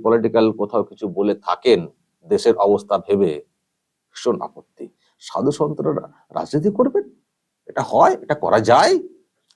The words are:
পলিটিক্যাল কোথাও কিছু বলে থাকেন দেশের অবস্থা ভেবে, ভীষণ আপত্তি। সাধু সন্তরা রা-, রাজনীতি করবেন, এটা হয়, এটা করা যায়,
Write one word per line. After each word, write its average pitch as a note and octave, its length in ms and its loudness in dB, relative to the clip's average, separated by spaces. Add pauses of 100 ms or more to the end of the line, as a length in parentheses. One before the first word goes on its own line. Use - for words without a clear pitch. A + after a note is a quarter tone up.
পলিটিক্যাল A2+ 480 2
কোথাও G#2 320 -4
কিছু G#2 240 -10
বলে G2 280 -2
থাকেন G2 520 0 (420)
দেশের A2 280 2
অবস্থা G2+ 400 2
ভেবে, F#2 460 -2 (680)
ভীষণ A2+ 320 -4
আপত্তি। - 480 -16 (300)
সাধু - 320 -4
সন্তরা D3+ 420 -4
রা-, - 140 -8 (220)
রাজনীতি D#3 460 -4
করবেন, C4 340 -2 (580)
এটা - 140 -6
হয়, D#3 320 2
এটা - 220 -6
করা G#2 240 0
যায়, D3 400 4 (560)